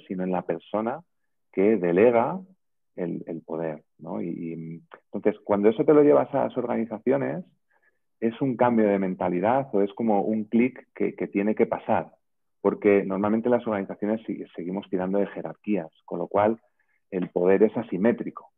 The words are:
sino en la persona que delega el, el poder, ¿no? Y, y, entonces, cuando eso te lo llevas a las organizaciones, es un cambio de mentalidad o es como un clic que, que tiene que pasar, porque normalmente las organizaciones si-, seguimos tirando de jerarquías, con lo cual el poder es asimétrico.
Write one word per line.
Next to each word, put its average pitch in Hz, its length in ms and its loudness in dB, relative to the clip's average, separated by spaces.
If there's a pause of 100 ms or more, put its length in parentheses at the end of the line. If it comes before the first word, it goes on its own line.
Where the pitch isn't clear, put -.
sino 92 180 -6
en 92 60 -4
la 90 120 -2
persona 110 580 -6 (520)
que 104 240 2
delega 117 640 2 (580)
el, 85 300 -6
el 80 140 -10
poder, 80 420 -8 (160)
¿no? 90 220 -10
Y, 90 80 -8
y, 82 540 -10 (280)
entonces, - 320 -2
cuando 110 280 2
eso 147 160 0
te 156 80 6
lo 147 80 8
llevas 139 320 4
a 123 100 0
las 120 140 -6
organizaciones, 120 840 -2 (760)
es 113 220 -4
un 131 140 -2
cambio 117 300 4
de 101 120 2
mentalidad 95 760 -2
o 98 60 2
es 101 140 0
como 107 280 0
un 110 220 -2
clic 117 500 -2
que, - 200 -4
que 113 140 -6
tiene 104 260 -2
que 113 120 2
pasar, 104 460 -2 (480)
porque 101 440 4
normalmente 104 440 0
las 120 180 2
organizaciones 104 600 -4
si-, 95 180 -8 (100)
seguimos 92 360 -8
tirando 95 280 -2
de 98 100 0
jerarquías, 82 640 -6 (140)
con - 140 -8
lo 87 100 -6
cual 107 320 0 (500)
el 90 200 -6
poder 92 320 4
es 110 140 4
asimétrico. 107 800 -4